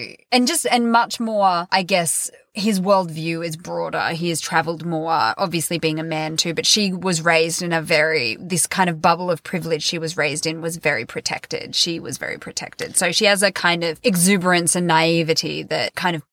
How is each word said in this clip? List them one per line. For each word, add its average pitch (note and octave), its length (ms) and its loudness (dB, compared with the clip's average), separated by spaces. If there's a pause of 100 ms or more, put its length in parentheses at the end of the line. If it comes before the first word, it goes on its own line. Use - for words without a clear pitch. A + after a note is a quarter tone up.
(300)
and B3 160 4
just, E4 200 0
and A#3 260 2
much A#3 280 2
more, G3 520 2
I F#3+ 120 4
guess, F3 460 0 (220)
his G3+ 280 0
worldview E3 640 0
is D#3+ 100 -8
broader. E3 540 -4
He E3+ 180 -4
has E3 140 -2
travelled D#3+ 420 -2
more, D#3+ 540 0
obviously E3+ 400 -2
being D#3+ 220 -2
a D#3+ 40 -6
man D#3+ 320 -4
too, E3+ 160 0
but D#3+ 140 -2
she G3+ 260 2
was F3 300 -2
raised E3 400 2
in F3 100 -2
a E3 80 2
very, D3+ 580 2
this F3+ 280 -2
kind F3+ 240 0
of D#3+ 100 -4
bubble F3+ 300 2
of E3 140 -2
privilege D#3+ 380 -4
she - 160 -2
was D#3+ 200 -6
raised D3 280 -2
in D#3+ 140 -4
was E3+ 160 -6
very C#3+ 300 -2
protected. - 680 -8
She E3+ 220 0
was - 200 -10
very - 180 -8
protected. - 600 -10
So F3+ 160 2
she G#3 120 2
has G3+ 180 4
a G3 100 2
kind E3+ 320 0
of D#3+ 180 -4
exuberance F3+ 720 4
and F3+ 100 0
naivety D#3+ 760 2
that D3 320 -4
kind F3 220 -2
of D3 60 -8 (100)